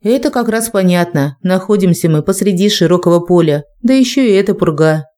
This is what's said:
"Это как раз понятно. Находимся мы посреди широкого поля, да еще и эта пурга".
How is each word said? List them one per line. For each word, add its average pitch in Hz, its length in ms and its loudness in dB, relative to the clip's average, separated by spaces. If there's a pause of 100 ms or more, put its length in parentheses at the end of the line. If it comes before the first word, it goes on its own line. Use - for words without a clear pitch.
"Это 254 280 0
как 240 180 -4
раз 220 220 -4
понятно. 175 720 0
Находимся 185 640 0
мы 156 140 0
посреди 196 460 0
широкого 175 520 2
поля, 165 440 0 (180)
да 247 120 2
еще 269 280 0
и 233 100 2
эта 196 220 2
пурга". 156 500 0 (140)